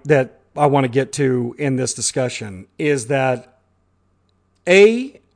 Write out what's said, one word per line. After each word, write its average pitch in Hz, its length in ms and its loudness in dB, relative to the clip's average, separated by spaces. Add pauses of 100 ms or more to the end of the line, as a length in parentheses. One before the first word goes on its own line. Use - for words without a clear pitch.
that 135 360 0 (140)
I 147 120 2
wanna 139 220 2
get 131 260 -2
to 127 440 -2
in 135 180 -2
this 127 180 -4
discussion 110 720 -8 (120)
is 143 300 -2
that, 127 500 -2 (1080)
A, 220 540 4 (160)